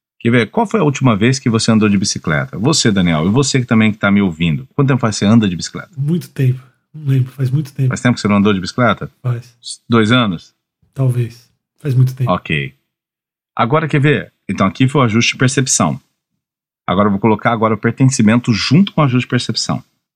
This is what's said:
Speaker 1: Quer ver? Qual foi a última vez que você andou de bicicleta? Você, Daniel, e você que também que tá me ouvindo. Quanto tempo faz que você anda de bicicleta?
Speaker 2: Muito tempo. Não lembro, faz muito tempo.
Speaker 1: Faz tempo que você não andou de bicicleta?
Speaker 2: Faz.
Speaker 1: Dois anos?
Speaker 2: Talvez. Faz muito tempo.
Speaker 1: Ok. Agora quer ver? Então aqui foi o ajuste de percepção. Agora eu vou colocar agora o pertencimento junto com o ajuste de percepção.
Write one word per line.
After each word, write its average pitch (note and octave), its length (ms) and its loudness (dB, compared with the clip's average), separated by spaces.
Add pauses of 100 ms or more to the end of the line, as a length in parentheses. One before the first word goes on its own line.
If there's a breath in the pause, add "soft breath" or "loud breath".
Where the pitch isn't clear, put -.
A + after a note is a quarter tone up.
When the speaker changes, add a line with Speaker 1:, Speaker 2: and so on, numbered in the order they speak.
(200)
Speaker 1:
Quer A#2 100 0
ver? A#2 200 2
Qual A#3 160 -2
foi G#3+ 140 -2
a D#3+ 40 2
última C3 320 2
vez A#2+ 220 0
que A#2+ 120 -2
você A2+ 200 0
andou A2 180 4
de G2+ 100 2
bicicleta? D2+ 600 -4
Você, B2 320 0
Daniel, F2 360 0
e - 20 2
você C3+ 320 2
que A#2+ 60 -4
também A2 260 2
que - 60 -16
tá G2+ 120 0
me G2+ 120 4
ouvindo. E2 520 -2
Quanto C#3 140 2
tempo C3 120 2
faz G#2+ 160 -2
que - 40 -8
você G#2 60 0
anda G#2+ 220 4
de F2 80 -4
bicicleta? - 400 -12
Speaker 2:
Muito D3 340 -4
tempo. C3 300 -2 (320)
Não D3+ 140 -14
lembro, C3 260 0
faz B2+ 180 -4
muito D3 220 -2
tempo. C3+ 160 -2
Speaker 1:
Faz A#2 120 -4
tempo B2 140 2
que - 60 -8
você G#2+ 80 -2
não G#2 80 2
andou G#2 160 4
de F#2 80 -2
bicicleta? G2+ 500 -2 (120)
Speaker 2:
Faz. A#2+ 320 -6 (340)
Speaker 1:
Dois A2+ 220 2
anos? A2 440 -2 (400)
Speaker 2:
Talvez. B2 560 -4 (280)
Faz C#3 160 -6
muito B2+ 200 2
tempo. A#2+ 160 -2
Speaker 1:
Ok. D2+ 440 -4 (800)
Agora C#3+ 320 0
quer C#3+ 140 0
ver? C3 320 0 (160)
Então F#2+ 180 0
aqui B2+ 220 0
foi C#3+ 140 2
o - 20 4
ajuste A2+ 280 0
de - 60 -12
percepção. B2 640 0 (840)
Agora G2+ 220 0
eu G2+ 40 0
vou G2 80 -4
colocar A2 320 0
agora A2 220 0
o - 40 -4
pertencimento A#2+ 720 2
junto D#3 400 2
com - 80 -2
o D3+ 40 2
ajuste B2 220 0
de - 40 -18
percepção. A2 540 -4 (320)